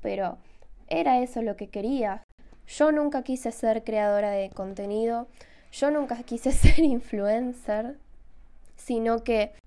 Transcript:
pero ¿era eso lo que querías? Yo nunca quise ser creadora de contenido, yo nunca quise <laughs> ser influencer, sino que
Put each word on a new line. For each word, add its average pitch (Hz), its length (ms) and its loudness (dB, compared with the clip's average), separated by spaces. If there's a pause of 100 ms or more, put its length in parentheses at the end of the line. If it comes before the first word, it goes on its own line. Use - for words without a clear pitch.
pero 196 380 -4 (480)
¿era 262 320 0
eso 247 240 -6
lo 202 120 -4
que 202 140 -14
querías? 214 540 -4 (440)
Yo 302 240 2
nunca 294 300 0
quise 254 300 -6
ser 220 320 -2
creadora 208 480 0
de 196 180 -4
contenido, 208 800 -6 (440)
yo 285 200 0
nunca 269 320 -4
quise 240 280 -4
<laughs> - 0 -
ser - 280 10
influencer, 240 1160 0 (760)
sino 226 480 -2
que 220 300 -2 (140)